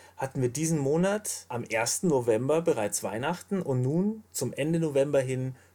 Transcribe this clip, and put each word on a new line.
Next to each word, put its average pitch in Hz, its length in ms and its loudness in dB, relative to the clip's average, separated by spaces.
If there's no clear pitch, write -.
hatten 135 240 -4
wir 123 80 2
diesen 160 300 0
Monat 175 680 0
am 120 140 -6
ersten 117 440 -2
November 131 540 4
bereits 117 420 0
Weihnachten 143 580 -4
und 127 200 0
nun 190 500 0
zum 123 220 -4
Ende 160 260 0
November 143 420 2
hin 127 340 -2